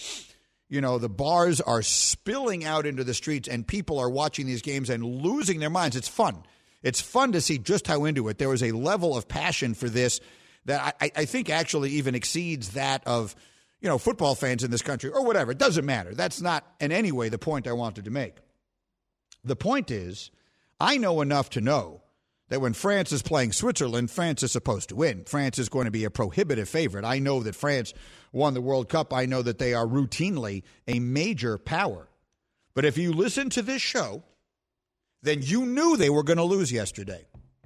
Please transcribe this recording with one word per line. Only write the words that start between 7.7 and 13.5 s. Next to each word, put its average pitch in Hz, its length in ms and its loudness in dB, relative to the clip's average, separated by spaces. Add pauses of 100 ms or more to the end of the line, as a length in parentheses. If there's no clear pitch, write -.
how 151 160 2
into 139 240 0
it. 104 100 -4
There 135 140 2
is 123 100 2
a 117 80 2
level 156 460 0
of 110 100 -4
passion 147 480 -2
for 123 140 -4
this 123 320 0 (460)
that 139 340 -2
I, 151 60 2
I, 147 100 -2
I 156 80 2
think 247 260 -2
actually 151 420 0
even 135 220 0
exceeds 139 560 -4
that 135 360 -2
of, 120 280 0 (460)